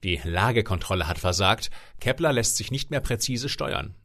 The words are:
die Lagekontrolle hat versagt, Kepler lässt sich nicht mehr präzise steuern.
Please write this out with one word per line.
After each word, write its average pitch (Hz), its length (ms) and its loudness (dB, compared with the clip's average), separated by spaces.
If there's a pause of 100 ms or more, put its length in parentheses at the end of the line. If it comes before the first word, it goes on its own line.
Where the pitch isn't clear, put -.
die 87 220 0
Lagekontrolle 92 800 2
hat 85 140 -2
versagt, 92 500 2 (300)
Kepler 147 320 2
lässt 117 240 2
sich - 160 -6
nicht 135 180 -4
mehr 139 80 -2
präzise 127 500 -4
steuern. - 460 -4 (100)